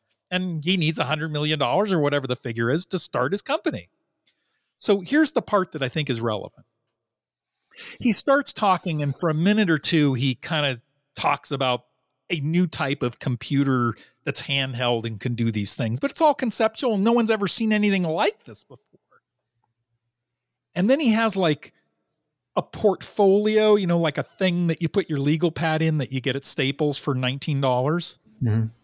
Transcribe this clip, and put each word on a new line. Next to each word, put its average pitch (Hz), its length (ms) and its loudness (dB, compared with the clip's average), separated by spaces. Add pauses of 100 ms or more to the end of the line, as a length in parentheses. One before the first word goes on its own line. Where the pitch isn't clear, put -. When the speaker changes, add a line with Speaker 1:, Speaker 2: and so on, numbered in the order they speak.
(320)
Speaker 1:
And 180 320 -4
he 185 140 2
needs 160 200 0
a - 60 0
hundred 151 280 -4
million 151 280 -2
dollars 151 320 0
or 175 80 2
whatever 143 260 0
the 123 120 -2
figure 117 320 -2
is 165 180 0
to 185 120 -4
start 131 340 -2
his 208 80 -4
company. 269 480 -4 (920)
So 202 220 2
here's 285 320 2
the - 80 2
part 185 320 0
that 135 100 -4
I 127 60 -2
think 147 200 -4
is 113 120 0
relevant. 107 440 -6 (1300)
He 226 140 2
starts 277 400 2
talking, 175 500 0
and 143 120 -2
for 170 140 0
a 151 40 0
minute 196 360 2
or 160 80 4
two, 147 360 2
he 127 220 0
kinda 143 420 -2 (380)
talks - 360 -2
about 127 300 0 (480)
a 170 100 -2
new 165 260 2
type 139 380 -4
of 123 160 -4
computer 131 760 0 (280)
that's - 180 -4
handheld 127 640 -2
and 110 140 -8
can 123 160 -4
do 113 160 0
these 104 240 -2
things. 117 240 -4
But 277 120 -4
it's - 100 -4
all 302 120 4
conceptual, 233 600 -2
and 196 100 0
no 226 80 4
one's 233 180 2
ever 208 200 0
seen 220 240 0
anything 208 300 2
like 175 420 -2
this - 180 -16
before. - 360 -20 (1700)
And 185 160 0
then 285 120 4
he 254 100 4
has, 226 240 2
like, 170 380 0 (840)
a 202 60 0
portfolio, 208 1120 2
you 202 120 2
know, 170 120 2
like 160 180 0
a 143 60 -2
thing 175 440 0
that 165 140 -2
you 165 60 0
put - 220 -2
your 147 100 -2
legal 156 320 2
pad 160 300 0
in 160 160 2
that 135 140 -4
you 131 100 -4
get 127 140 -2
at 135 100 -6
Staples 139 520 -2
for - 180 -2
nineteen 135 460 -2
dollars. 139 560 0 (260)
Speaker 2:
Mm-hmm. 113 240 2 (160)